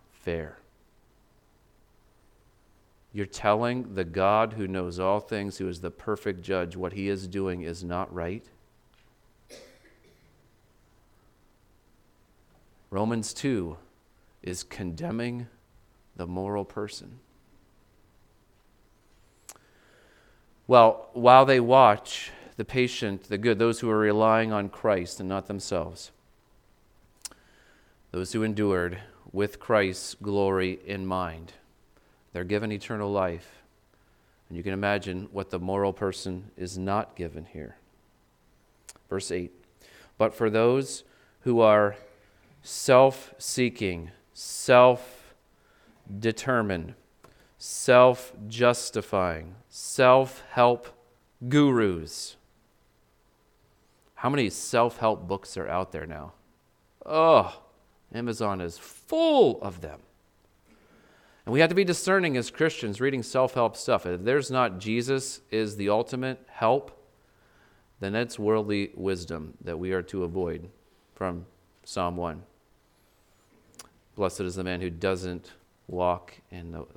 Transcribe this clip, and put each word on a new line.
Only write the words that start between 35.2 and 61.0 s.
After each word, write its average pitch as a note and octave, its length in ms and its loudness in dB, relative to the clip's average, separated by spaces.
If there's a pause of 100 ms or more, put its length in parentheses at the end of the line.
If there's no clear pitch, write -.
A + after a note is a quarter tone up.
what G2 180 -8
the F2+ 100 -6
moral G2 340 0
person F#2+ 640 -6
is F#2 200 -10
not G2 380 -4
given D#2+ 300 -10
here. D2 320 -16 (1300)
Verse F#2+ 220 -6
eight, F2+ 220 -6 (640)
"But A2 160 2
for A2+ 160 0
those A#2+ 560 2 (360)
who A#2 200 2
are G#2+ 340 6 (680)
self-seeking, B2 1500 2 (220)
self-determined, - 2500 0 (600)
self-justifying, A2 2000 2 (140)
self-help B2+ 1160 4 (600)
gurus." A2+ 880 0 (1800)
How - 140 -4
many C3+ 200 0
self-help A2+ 800 -2
books G2 300 -8
are F#2 100 -6
out F#2 240 -4
there D#2+ 140 -10
now? D#2 280 -14 (720)
Oh, D#3 560 4 (520)
Amazon A2 480 -4
is E2+ 160 -8
full D#4+ 840 2
of F#2 200 -10
them. D2+ 200 -14 (1400)